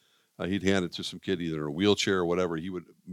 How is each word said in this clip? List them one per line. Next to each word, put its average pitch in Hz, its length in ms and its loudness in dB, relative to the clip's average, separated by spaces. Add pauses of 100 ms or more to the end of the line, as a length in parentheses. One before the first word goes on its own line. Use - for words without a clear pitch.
(400)
uh, 90 60 -4
he'd 92 180 0
hand 95 200 4
it 85 100 -4
to 95 100 -8
some 90 160 -10
kid 92 220 -2
either 80 200 -4
in 76 80 -4
a - 20 -6
wheelchair 98 460 4
or 87 80 2
whatever. 87 320 0
He 87 140 -8
would 90 140 -10 (280)